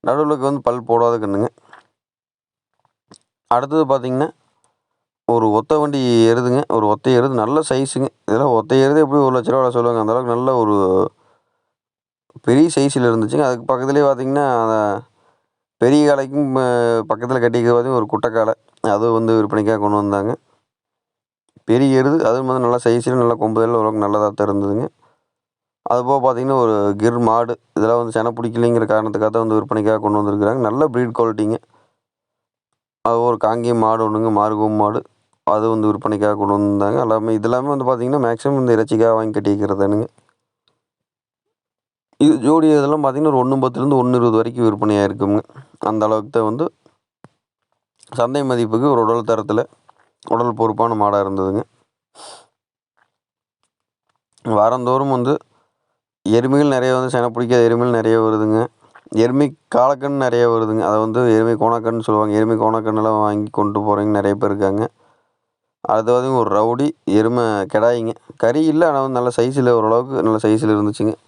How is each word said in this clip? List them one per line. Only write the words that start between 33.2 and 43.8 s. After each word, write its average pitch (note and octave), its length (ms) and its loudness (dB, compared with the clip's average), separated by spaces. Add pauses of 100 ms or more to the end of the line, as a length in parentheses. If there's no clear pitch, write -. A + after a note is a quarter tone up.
ஒரு A#2+ 160 0
காங்கேயம் A#2 480 -2
மாடு A2+ 200 0
ஒண்ணுங்க, A2 260 -2
மார்கோம் G#2+ 460 0
மாடு. G#2 240 0 (460)
அது G#2+ 220 0
வந்து A2 200 0
விற்பனைக்காக G#2 480 -2
கொண்டு G2+ 180 0
வந்திருந்தாங்க. G2+ 460 0
எல்லாமே, A2 340 -2
இது A2 140 -2
எல்லாமே B2+ 200 -2
வந்து C3+ 180 -4
பார்த்தீங்கன்னா, B2+ 360 -2
மேக்ஸிமம் B2 380 -2
இந்த B2 140 2
இறைச்சிக்காக A2 400 2
வாங்கி A2 180 -2
கட்டிக்கிறதானுங்க. G2+ 760 -2 (2250)
இது D3+ 180 4
ஜோடி D#3 300 2
இதெல்லாம் D3 360 2
பார்த்தீங்கன்னா, C#3+ 280 0
ஒரு C3 100 2
ஒண்ணு C3 200 0
பத்துலேருந்து C3 380 0